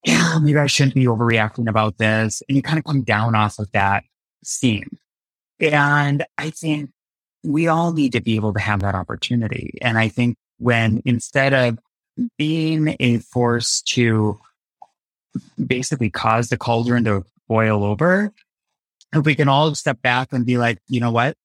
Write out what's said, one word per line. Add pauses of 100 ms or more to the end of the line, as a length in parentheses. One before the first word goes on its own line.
Yeah,
maybe
I
shouldn't
be
overreacting
about
this."
And
you
kinda
come
down
off
of
that (400)
steam. (640)
And (120)
I
think (520)
we
all
need
to
be
able
to
have
that
opportunity.
And
I
think (200)
when,
instead
of (580)
being
a
force
to (1300)
basically
cause
the
cauldron
to (240)
boil
over, (800)
if
we
can
all
step
back
and
be
like,
"You
know
what?